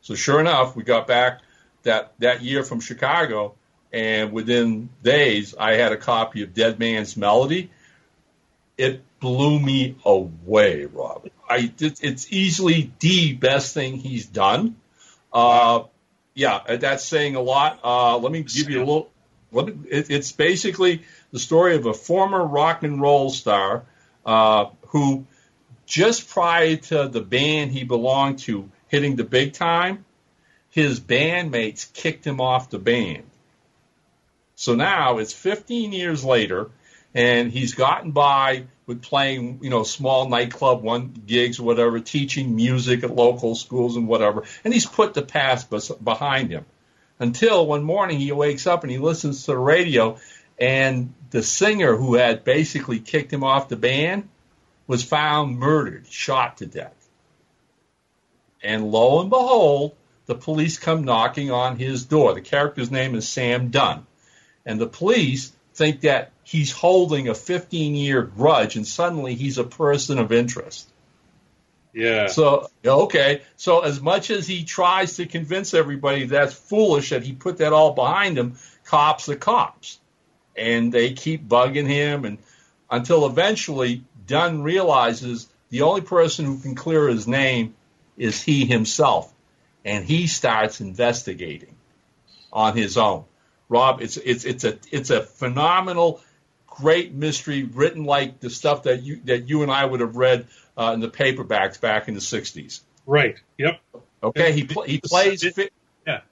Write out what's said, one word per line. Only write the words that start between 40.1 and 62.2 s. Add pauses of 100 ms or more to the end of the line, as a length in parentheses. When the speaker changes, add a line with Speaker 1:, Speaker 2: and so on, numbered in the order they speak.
Speaker 1:
nightclub
one (120)
gigs
or
whatever,
teaching
music
at
local
schools
and
whatever, (200)
and
he's
put
the
past
bes-, (100)
behind
him (540)
until
one
morning
he
wakes
up
and
he
listens
to
the
radio, (400)
and (180)
the
singer
who
had
basically
kicked
him
off
the
band (580)
was
found
murdered,
shot
to
death. (1700)
And
lo
and
behold, (320)
the
police
come
knocking
on
his
door.